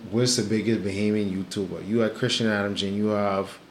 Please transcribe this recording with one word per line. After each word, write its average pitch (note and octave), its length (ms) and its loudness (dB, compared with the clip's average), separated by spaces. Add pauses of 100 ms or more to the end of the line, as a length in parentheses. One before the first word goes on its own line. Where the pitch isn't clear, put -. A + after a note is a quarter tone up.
(120)
what's A#2+ 240 2
the A#2 80 2
biggest G#2 400 0
Bahamian G#2 520 0
YouTuber? F#2 520 -6
You A2+ 120 2
have A2 140 2
Christian A#2 340 0
Adams G2+ 360 0
and G2 120 -2
you G#2 120 2
have G2+ 500 0 (140)